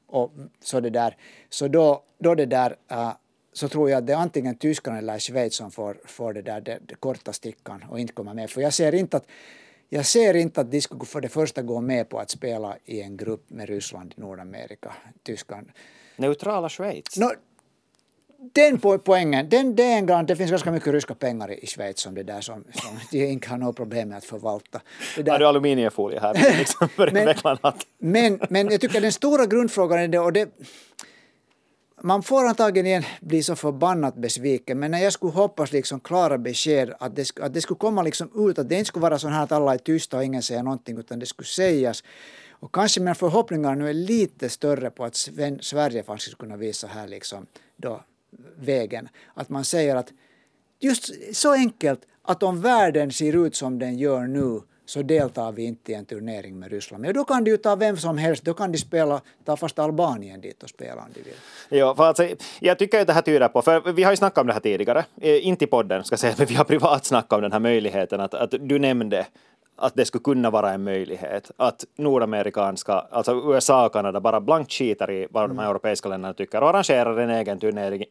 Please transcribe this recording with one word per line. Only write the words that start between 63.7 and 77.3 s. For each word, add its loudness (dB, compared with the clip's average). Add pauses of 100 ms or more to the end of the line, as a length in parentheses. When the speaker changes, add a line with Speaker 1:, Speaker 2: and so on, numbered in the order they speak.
Speaker 2:
vi 2
har 6
ju 4
snackat 2
om 2
det 2
här 0
tidigare, 0 (160)
eh, 4
inte 2
i 0
podden 0
ska -4
jag -2
säga, 0
<laughs> -6
men 4
vi -4
har 4
privat 4
snackat 2
om 4
den 0
här 2
möjligheten 2
att, -4
att -2 (100)
du 0
nämnde 2 (540)
att 0
det 0
skulle -6
kunna 2
vara 2
en -6
möjlighet -6
att -2 (120)
nordamerikanska, 0
alltså 0 (200)
U 6
S 2
A 8
och 0
Kanada, -2
bara 2
blankt 0
skiter -2
i -4
vad 0
de -8
här -4
Speaker 1:
Mm. 0
Speaker 2:
europeiska -2
länderna -6
tycker -4
och 6
arrangerar 4
en 0